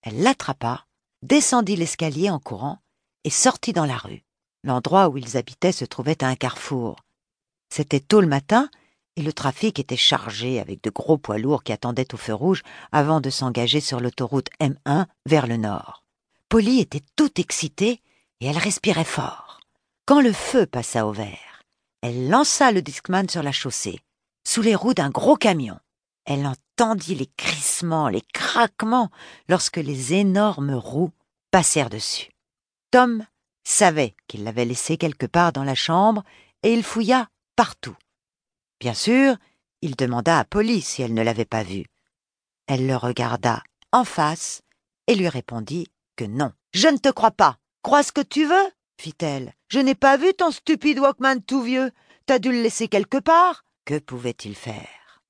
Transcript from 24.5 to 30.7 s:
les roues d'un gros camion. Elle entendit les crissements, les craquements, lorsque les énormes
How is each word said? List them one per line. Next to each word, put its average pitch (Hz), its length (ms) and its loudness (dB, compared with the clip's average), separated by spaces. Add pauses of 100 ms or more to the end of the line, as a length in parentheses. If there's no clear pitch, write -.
les 220 140 4
roues 240 200 0
d'un 139 160 0
gros 269 260 4
camion. 147 420 0 (480)
Elle 143 200 -2
entendit 185 680 -2
les 135 220 -6
crissements, 160 720 -2
les 104 140 -2 (100)
craquements, 226 800 0 (380)
lorsque - 300 0
les 135 360 -4
énormes 190 600 2